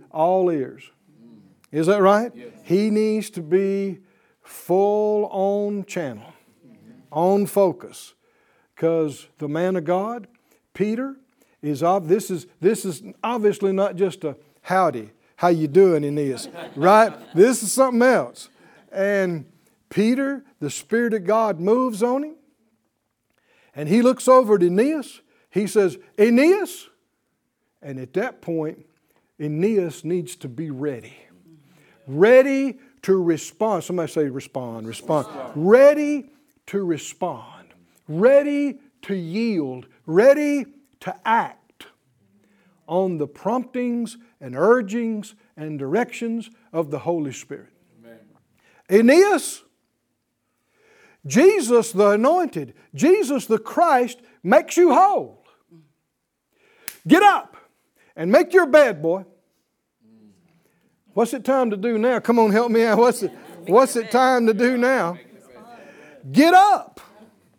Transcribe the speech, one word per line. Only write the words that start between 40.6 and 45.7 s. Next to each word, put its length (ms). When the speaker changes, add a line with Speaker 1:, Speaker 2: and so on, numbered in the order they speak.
Speaker 1:
to 140
act 600
on 300
the 100
promptings 880
and 140
urgings 800
and 240